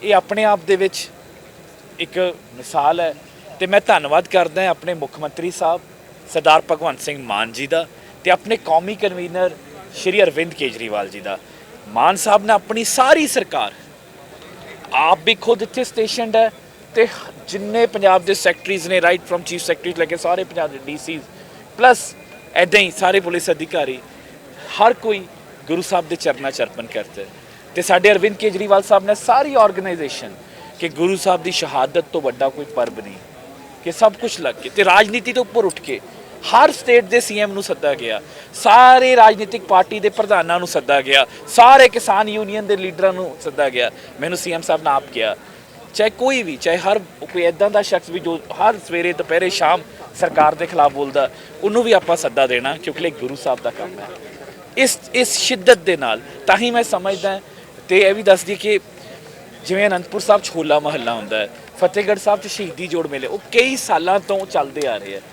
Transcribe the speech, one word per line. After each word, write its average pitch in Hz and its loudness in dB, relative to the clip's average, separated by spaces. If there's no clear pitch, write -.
ਇਹ 202 2
ਆਪਣੇ 208 0
ਆਪ 208 2
ਦੇ 196 2
ਵਿੱਚ 190 -4
ਇੱਕ 175 -4
ਮਿਸਾਲ 147 -2
ਹੈ 160 -2
ਤੇ 185 -4
ਮੈਂ 196 2
ਧੰਨਵਾਦ 165 2
ਕਰਦਾ 175 0
ਹਾਂ 190 0
ਆਪਣੇ 165 -6
ਮੁੱਖ 151 -10
ਮੰਤਰੀ 165 -8
ਸਾਹਿਬ 170 -4
ਸਰਦਾਰ 156 4
ਭਗਵੰਤ 156 -4
ਸਿੰਘ 143 -10
ਮਾਨ 113 -4
ਜੀ 127 -10
ਦਾ 165 -2
ਤੇ 180 2
ਆਪਣੇ 214 0
ਕੌਮੀ 180 -2
ਕਨਵੀਨਰ 180 -4
ਸ਼੍ਰੀ 190 2
ਅਰਵਿੰਦ 165 0
ਕੇਜਰੀਵਾਲ 110 -6
ਜੀ 101 -16
ਦਾ। 98 -8
ਮਾਨ 123 2
ਸਾਹਿਬ 202 2
ਨੇ 220 2
ਆਪਣੀ 220 -2
ਸਾਰੀ 262 2
ਸਰਕਾਰ, 143 -4
ਆਪ 156 2
ਵੀ 226 2
ਖੁਦ 220 -2
ਇੱਥੇ 240 -6
ਸਟੇਸ਼ਨਡ 226 -4
ਹੈ 226 4
ਤੇ 226 4
ਜਿੰਨੇ 208 -2
ਪੰਜਾਬ 196 2
ਦੇ 196 0
ਸੈਕਟਰੀਜ਼ 180 -4
ਨੇ, 185 0
right 175 2
from 175 -6
chief 175 -10
secretary 170 -4
ਲੈ 165 2
ਕੇ 160 -6
ਸਾਰੇ 180 -2
ਪੰਜਾਬ 165 -6
ਦੇ 139 -16
ਡੀ 147 -12
ਸੀਜ਼, 156 -12
ਪਲੱਸ 240 2
ਇੱਦਾਂ 180 2
ਹੀ 185 -2
ਸਾਰੇ 190 2
ਪੁਲਿਸ 175 -4
ਅਧਿਕਾਰੀ, 151 -4
ਹਰ - 0
ਕੋਈ 208 -4
ਗੁਰੂ 165 -2
ਸਾਹਿਬ 175 -2
ਦੇ 170 -6
ਚਰਨਾਂ 139 -4
'ਚ 131 -6
ਅਰਪਣ 117 -8
ਕਰਦਾ 104 -10
ਹੈ। 95 -12
ਤੇ 175 -4
ਸਾਡੇ 185 4
ਅਰਵਿੰਦ 196 2
ਕੇਜਰੀਵਾਲ 202 0
ਸਾਹਿਬ 196 2
ਨੇ 208 2
ਸਾਰੀ 277 0
ਆਰਗੇਨਾਈਜ਼ੇਸ਼ਨ 180 0
ਕਿ 170 -6
ਗੁਰੂ 170 -2
ਸਾਹਿਬ 180 0
ਦੀ 180 -6
ਸ਼ਹਾਦਤ 143 -2
ਤੋਂ 165 -2
ਵੱਡਾ 131 -2
ਕੋਈ 147 -12
ਪਰਬ 117 -6
ਨਹੀਂ, 101 -16
ਕਿ 170 -6
ਸਭ 214 2
ਕੁਛ 220 -8
ਲੱਗ 135 -4
ਕੇ - -12
ਤੇ 196 2
ਰਾਜਨੀਤੀ 214 4
ਤੋਂ 247 0
ਉੱਪਰ 214 0
ਉੱਠ - -4
ਕੇ 131 -8
ਹਰ 294 6
ਸਟੇਟ 240 4
ਦੇ 196 2
ਸੀ 214 -6
ਐਮ 208 0
ਨੂੰ 196 -6
ਸੱਦਾ 151 -2
ਗਿਆ, 113 -6
ਸਾਰੇ 254 8
ਰਾਜਨੀਤਿਕ 220 4
ਪਾਰਟੀ 190 2
ਦੇ 202 0
ਪ੍ਰਧਾਨਾਂ 180 0
ਨੂੰ 175 -6
ਸੱਦਾ 143 0
ਗਿਆ, 135 4
ਸਾਰੇ 254 8
ਕਿਸਾਨ 214 -2
ਯੂਨੀਅਨ 214 -6
ਦੇ 202 0
ਲੀਡਰਾਂ 185 -2
ਨੂੰ 180 -8
ਸੱਦਾ 143 -2
ਗਿਆ। 123 -2
ਮੈਨੂੰ 165 -6
ਸੀ 180 -8
ਐਮ 165 -6
ਸਾਹਿਬ 160 -2
ਨੇ 156 -2
ਆਪ 139 0
ਕਿਹਾ, 110 -4
ਚਾਹੇ 214 0
ਕੋਈ 247 -2
ਵੀ, 156 -10
ਚਾਹੇ 170 -2
ਹਰ 190 0
ਕੋਈ 175 -2
ਇੱਦਾਂ 170 0
ਦਾ 208 0
ਸ਼ਖਸ 190 -4
ਵੀ 175 -8
ਜੋ 165 -6
ਹਰ 214 -2
ਸਵੇਰੇ, 170 -2
ਦੁਪਹਿਰੇ, 180 -2
ਸ਼ਾਮ 170 0
ਸਰਕਾਰ 156 2
ਦੇ 165 -6
ਖਿਲਾਫ 147 2
ਬੋਲਦਾ, 139 -2
ਉਹਨੂੰ 214 0
ਵੀ 233 2
ਆਪਾਂ 180 2
ਸੱਦਾ 139 0
ਦੇਣਾ, 127 -2
ਕਿਉਂਕਿ 160 -6
ਇਹ 165 -2
ਗੁਰੂ 131 -10
ਸਾਹਿਬ 131 -4
ਦਾ 120 -4
ਕੰਮ 98 -12
ਹੈ। 101 -14
ਇਸ, 254 0
ਇਸ 247 0
ਸ਼ਿੱਦਤ 226 4
ਦੇ 170 0
ਨਾਲ 117 -2
ਤਾਂ 170 4
ਹੀ 240 -2
ਮੈਂ 233 0
ਸਮਝਦਾ, 196 -4
ਤੇ 185 4
ਇਹ 196 6
ਵੀ 214 -6
ਦੱਸ 185 6
ਦਈਏ 196 -6
ਕਿ 208 -2
ਜਿਵੇਂ 196 0
ਅਨੰਦਪੁਰ 190 -4
ਸਾਹਿਬ 202 4
'ਚ - -10
ਹੋਲਾ 151 2
ਮਹੱਲਾ 131 -4
ਹੁੰਦਾ 107 -6
ਹੈ, 104 -4
ਫਤਿਹਗੜ੍ਹ 202 0
ਸਾਹਿਬ 202 0
'ਚ 208 -14
ਸ਼ਹੀਦੀ 180 -10
ਜੋੜ 160 -4
ਮੇਲੇ, 139 -8
ਉਹ 202 -8
ਕਈ 254 0
ਸਾਲਾਂ 185 0
ਤੋਂ 196 -4
ਚੱਲਦੇ 143 -4
ਆ 113 -4
ਰਹੇ 98 -12
ਆ। 95 -12